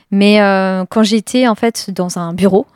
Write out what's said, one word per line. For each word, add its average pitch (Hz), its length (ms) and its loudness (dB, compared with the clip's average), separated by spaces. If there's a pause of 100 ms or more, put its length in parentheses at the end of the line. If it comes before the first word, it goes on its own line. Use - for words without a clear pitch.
(120)
Mais, 208 280 4
euh, 190 480 0
quand 220 140 0
j'étais, 226 460 0
en 214 80 0
fait, - 340 -4
dans 180 300 -6
un 170 120 -8
bureau, 185 320 0 (120)